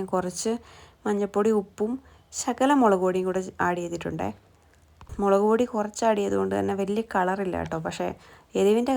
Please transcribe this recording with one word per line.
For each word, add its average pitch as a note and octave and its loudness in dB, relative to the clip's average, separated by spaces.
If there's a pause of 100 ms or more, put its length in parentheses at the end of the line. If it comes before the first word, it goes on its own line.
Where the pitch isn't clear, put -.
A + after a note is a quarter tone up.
(140)
കുറച്ച് F3+ -4 (540)
മഞ്ഞൾപ്പൊടി, G3+ 0 (100)
ഉപ്പും G#3 -4 (480)
ശകലം C4+ 2
മുളക് G3 4
പൊടിയും F#3 0
കൂടെ F#3 -2 (260)
ആഡ് F3 -2
ചെയ്തിട്ടുണ്ടേ. E3+ -6 (920)
മുളക് G3 4
പൊടി A3+ 4
കുറച്ച് G#3+ -4
ആഡ് G#3 4
ചെയ്തുകൊണ്ട് G3 0
തന്നെ G3 -2
വലിയ G3+ -2 (120)
കളറില്ല F#3 0
കേട്ടോ. E3 -6
പക്ഷേ F3 -4 (540)
എരിവിൻ്റെ A#3 4